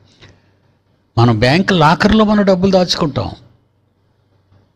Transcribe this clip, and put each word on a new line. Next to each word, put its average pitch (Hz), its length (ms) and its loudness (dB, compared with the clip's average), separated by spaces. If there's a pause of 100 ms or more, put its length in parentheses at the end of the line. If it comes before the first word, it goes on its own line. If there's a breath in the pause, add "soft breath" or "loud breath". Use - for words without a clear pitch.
(1160 soft breath)
మనం 117 220 2
బ్యాంక్ 143 320 0
లాకర్లో 196 540 2
మన 208 160 0
డబ్బులు 190 300 0
దాచుకుంటాం, 165 600 -2 (1400)